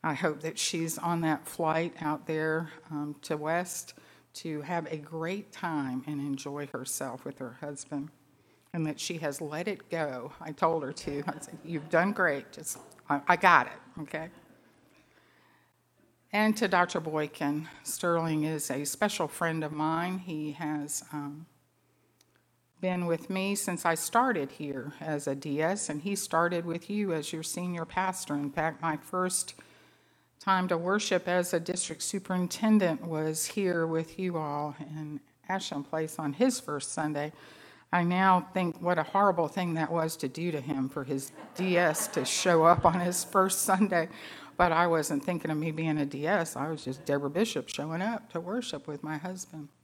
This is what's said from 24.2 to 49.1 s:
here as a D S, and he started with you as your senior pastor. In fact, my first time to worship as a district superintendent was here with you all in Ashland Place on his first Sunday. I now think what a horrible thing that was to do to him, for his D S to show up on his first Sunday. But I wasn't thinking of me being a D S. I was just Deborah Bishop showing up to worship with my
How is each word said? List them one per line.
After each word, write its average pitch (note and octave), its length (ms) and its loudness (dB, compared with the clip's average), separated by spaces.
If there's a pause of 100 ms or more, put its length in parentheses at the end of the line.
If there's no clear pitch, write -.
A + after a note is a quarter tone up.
here C#3 500 -8
as D3+ 280 -2
a C3+ 80 0
D C#3+ 260 -2
S, F#3+ 260 0
and D3 140 -4
he G3 140 -2
started E3+ 500 2
with E3+ 240 -6
you G3+ 220 0
as D3+ 200 -2
your D#3+ 120 -6
senior F3 400 -4
pastor. F#3 500 -2
In C#3+ 160 -2
fact, D#3 320 -2
my D#3+ 140 0
first - 580 -2 (840)
time F#3 260 4
to F3+ 100 2
worship F#3 520 2
as F3+ 260 2
a E3 60 4
district F3 420 -4
superintendent F#3 1040 2
was D#3 400 0
here F3 400 2
with D#3+ 320 -2
you F3+ 180 -2
all D3 440 -2
in D3+ 400 -8 (280)
Ashland F#3 400 -4
Place D#3+ 300 -2
on D3 160 -2
his B3 260 4
first D3 320 -6
Sunday. D3+ 400 -2 (580)
I F3 120 4
now F3+ 500 6
think F3 300 -2
what F3 160 4
a D3+ 60 2
horrible F3+ 440 4
thing F3 260 0
that D#3+ 160 0
was E3 260 0
to C#3 120 -4
do E3 220 -2
to D3+ 100 -2
him, C3+ 300 -2
for C#3 140 -4
his C3+ 260 -4 (240)
D F3+ 240 4
S D#3+ 300 4
to - 180 0
show E3 380 6
up E3+ 200 8
on E3+ 160 6
his F3 220 -2
first F#3+ 400 2
Sunday. F#3 460 4 (480)
But F3+ 140 6
I E3 160 6
wasn't D#3 380 2
thinking E3+ 260 -2
of D3+ 60 0
me D#3+ 140 -2
being D#3 260 0
a D3 80 2
D C#3+ 220 -4
S. E3+ 300 0
I C#3 120 -2
was D#3 160 -6
just C3 220 -6
Deborah C#3+ 240 0
Bishop E3+ 400 0
showing D#3+ 320 -4
up - 300 -4
to E3+ 80 -2
worship F3 460 -6
with D3 160 -8
my D#3 140 -6